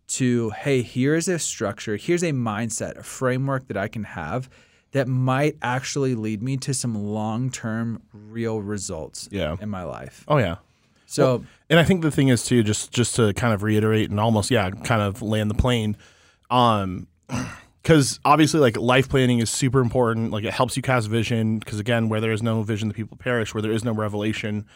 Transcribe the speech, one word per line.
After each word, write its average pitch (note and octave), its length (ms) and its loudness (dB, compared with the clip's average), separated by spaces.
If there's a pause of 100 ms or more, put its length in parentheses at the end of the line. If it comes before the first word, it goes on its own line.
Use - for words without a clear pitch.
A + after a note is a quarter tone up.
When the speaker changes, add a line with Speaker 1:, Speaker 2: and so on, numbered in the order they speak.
Speaker 1:
to, A#2+ 420 0
"Hey, C3 300 0
here B2+ 340 0
is E3+ 140 0
a F3 100 0
structure, - 560 -4
here's E3+ 280 0
a E3+ 100 0
mindset, A2 640 -4
a G2+ 60 -16
framework C3 680 -2
that C#3 80 -4
I G2 100 -2
can A2 160 -8
have F#2+ 460 -6 (420)
that C3 160 0
might C3 540 0
actually C3 520 -2
lead G#2+ 300 -4
me C3+ 140 -4
to C3+ 160 -4
some B2 200 -4
long-term A2 1080 -4 (120)
real A2 480 -4
results F#2+ 720 -8
Speaker 2:
Yeah. E2 300 -2
Speaker 1:
in G#2+ 80 -8
my F#2 140 -6
life." B1+ 440 -12
Speaker 2:
Oh, D3+ 100 2
yeah. F#2 200 0 (500)
Speaker 1:
So - 180 0
Speaker 2:
Well, B2+ 200 0 (240)
and E3 100 6
I E3 40 8
think F3 180 4
the D#3 100 2
thing C#3 180 4
is, A#2+ 140 4
too, B2 200 4
just, G#2 280 -2
just - 240 0
to A2 180 4
kind A#2 200 0
of F#2+ 100 -2
reiterate G#2+ 460 2
and G#2 100 0
almost, G#2+ 320 2
yeah, G#2 200 2
kind A2 320 0
of G2+ 180 -2
land G#2+ 300 0
the - 40 -4
plane, A2 400 0 (540)
um, G#2+ 580 2 (220)
<clears throat> - 540 -10
'cause D3+ 420 4
obviously, D3+ 340 6
like, A#2+ 180 6
life B2+ 300 2
planning B2 320 2
is A2+ 100 0
super C3+ 320 0
important. A#2 500 0
Like, G#2 120 -6
it G#2+ 100 -4
helps B2+ 220 0
you C3 80 -4
cast B2 240 0
vision, A2 540 0
'cause, G#2+ 180 -8
again, A2+ 300 0
"Where A2 120 -2
there A2+ 100 0
is G#2+ 120 -2
no A2+ 200 0
vision, G#2+ 260 -4
the G2+ 40 -6
people - 240 -10
perish." A#2+ 360 -4
Where A2 80 -4
there G#2+ 100 -2
is A2+ 120 -2
no B2 100 -2
revelation, G#2 720 -4 (100)